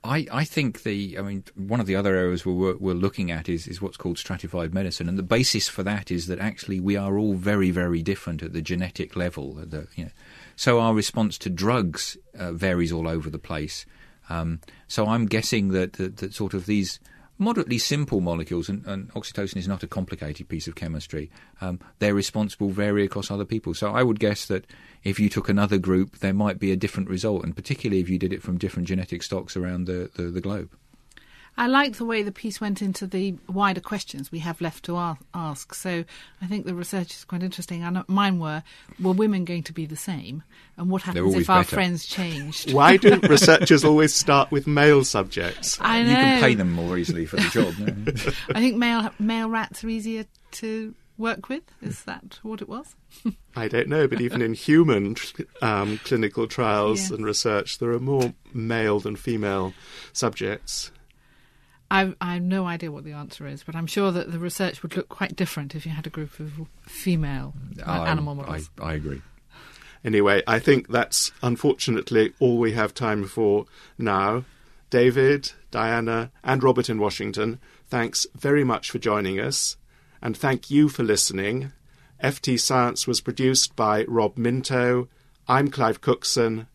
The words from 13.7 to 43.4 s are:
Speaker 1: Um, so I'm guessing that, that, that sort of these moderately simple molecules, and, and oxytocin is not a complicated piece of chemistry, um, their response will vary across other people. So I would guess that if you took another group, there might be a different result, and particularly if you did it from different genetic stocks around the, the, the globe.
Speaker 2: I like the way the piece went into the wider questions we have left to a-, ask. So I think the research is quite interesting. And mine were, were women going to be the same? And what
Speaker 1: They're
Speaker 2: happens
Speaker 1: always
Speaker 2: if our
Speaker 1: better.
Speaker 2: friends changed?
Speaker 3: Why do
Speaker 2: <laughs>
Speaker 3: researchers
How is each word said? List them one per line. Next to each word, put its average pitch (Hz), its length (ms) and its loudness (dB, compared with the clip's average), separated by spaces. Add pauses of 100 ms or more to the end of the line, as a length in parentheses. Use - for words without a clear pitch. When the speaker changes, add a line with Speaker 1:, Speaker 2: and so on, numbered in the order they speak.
Speaker 1:
Um, 82 320 -4 (260)
so 107 200 0
I'm 113 200 2
guessing 110 420 0
that, 92 240 0
that, 95 240 -6
that 95 160 -8
sort 101 220 -6
of 90 100 -4
these 101 340 0 (380)
moderately 196 400 0
simple 135 440 -2
molecules, 85 480 -4
and, 101 160 -6
and 98 280 -10
oxytocin 101 440 -8
is 90 100 -6
not 95 160 -4
a 80 40 -10
complicated 78 600 -8
piece 80 200 -8
of 82 80 -12
chemistry, 78 540 -8 (300)
um, 90 180 -6 (220)
their 104 140 2
response 101 480 -2
will 101 80 0
vary 101 340 0
across 98 260 -4
other 101 140 -4
people. 98 300 -4
So 104 180 -4
I 120 120 2
would 110 180 2
guess 104 240 0
that 95 200 -2 (380)
if 98 160 -2
you 104 80 4
took 98 220 0
another 101 280 4
group, 92 420 2
there 95 140 0
might 101 260 0
be 98 120 0
a 95 60 2
different 98 320 -2
result, 92 340 -2
and 82 100 -4
particularly 107 460 -2
if 87 100 -2
you 92 80 2
did 90 140 -2
it 95 100 -6
from 90 160 -4
different 90 300 -4
genetic 90 340 -4
stocks - 360 -8
around 90 260 -4
the, 90 320 -6
the, 90 80 -6
the 87 160 -4
globe. 98 300 -6 (880)
Speaker 2:
I 240 100 0
like 262 280 2
the 233 80 -8
way 226 180 -2
the 202 120 -4
piece - 260 -10
went 208 220 -4
into 196 260 -4
the 185 280 -4 (120)
wider 190 320 0
questions 156 500 -10
we 165 100 -8
have 165 200 -6
left 165 260 -6
to 175 120 -4
a-, 170 200 -4 (160)
ask. 160 400 -8
So 170 300 -6 (380)
I 185 60 -8
think 202 180 -4
the 180 100 -4
research 175 380 -6
is - 100 -18
quite 180 200 -6
interesting. 180 380 -6
And 180 280 -4
mine 196 300 2
were, 156 220 -4 (380)
were 185 140 2
women 196 320 2
going 170 180 -4
to - 80 -12
be 160 140 -6
the 156 100 -10
same? 147 480 -8 (320)
And 175 140 -2
what 185 140 0
Speaker 1:
They're 180 100 -6
Speaker 2:
happens 180 140 0
Speaker 1:
always 185 160 4
Speaker 2:
if 175 60 0
our 185 120 8
Speaker 1:
better. - 160 0
Speaker 2:
friends 175 300 0
changed? 156 640 -4
Speaker 3:
Why 160 240 10
do 196 220 10
Speaker 2:
<laughs> 180 100 4
Speaker 3:
researchers 156 560 8